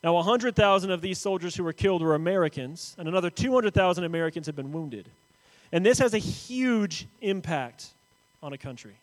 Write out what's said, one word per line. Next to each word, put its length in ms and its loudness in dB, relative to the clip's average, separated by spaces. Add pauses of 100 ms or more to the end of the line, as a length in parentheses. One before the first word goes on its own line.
Now, 140 2
a 60 0
hundred 320 0
thousand 340 4
of 120 -2
these 180 -6
soldiers 360 -4
who 80 -4
were 100 -2
killed 280 0
were 140 4
Americans, 840 -2
and 100 -8
another 220 0
two 240 -2
hundred 220 2
thousand 280 4
Americans 440 -4
had 80 -8
been 160 -10
wounded. 340 -10 (680)
And 140 2
this 140 6
has 160 4
a 20 2
huge 880 -2 (160)
impact 680 -4 (520)
on 100 -12
a 60 -12
country. 460 -16